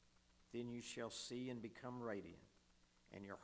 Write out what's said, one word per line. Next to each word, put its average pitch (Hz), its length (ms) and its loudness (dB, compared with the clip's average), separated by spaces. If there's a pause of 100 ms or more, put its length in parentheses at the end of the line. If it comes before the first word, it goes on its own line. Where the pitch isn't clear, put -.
(520)
Then 120 160 4
you 120 140 2
shall 113 300 0
see 127 400 2
and 117 100 0
become 123 400 -2
radiant, 101 400 0 (720)
and 98 100 -4
your 98 200 -2